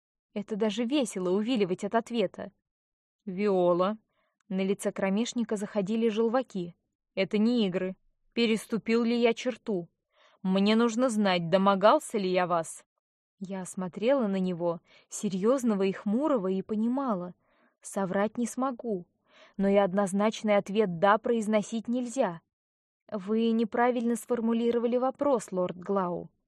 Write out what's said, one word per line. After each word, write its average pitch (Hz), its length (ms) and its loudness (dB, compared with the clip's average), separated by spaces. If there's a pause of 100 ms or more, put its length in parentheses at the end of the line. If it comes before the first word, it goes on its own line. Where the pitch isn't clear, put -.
(340)
Это 214 220 -8
даже 220 280 0
весело 226 460 0
увиливать 202 540 0
от 202 100 -2
ответа. 220 580 -2 (720)
«Виола». 185 720 2 (500)
На 190 160 -2
лице 196 260 -2
кромешника 214 640 -2
заходили 214 520 -2
желваки. 208 640 -2 (400)
«Это 190 240 -2
не 226 280 2
игры. 185 300 -4 (360)
Переступил 226 720 0
ли 240 140 0
я 233 160 4
черту? 220 540 -6 (540)
Мне 196 320 2
нужно 240 360 2
знать, 185 400 0
домогался 202 680 4
ли 185 120 -2
я 180 160 2
вас». 165 380 -4 (560)
Я 190 240 -10
смотрела 208 600 -2
на 196 100 0
него, 175 440 -2 (280)
серьезного 214 720 0
и 196 100 2
хмурого, 226 560 0
и 190 140 -2
понимала. 220 720 -2 (460)
Соврать 196 580 -2
не 240 80 -2
смогу, 233 600 -6 (500)
но 196 120 2
и 196 60 4
однозначный 202 800 2
ответ 196 420 0
«да» 196 200 6
произносить 220 720 -2
нельзя. 233 520 -2 (720)
«Вы 220 400 0
неправильно 233 640 0
сформулировали 233 800 0
вопрос, 254 560 0
лорд 180 240 -2
Глау». 175 540 -4 (180)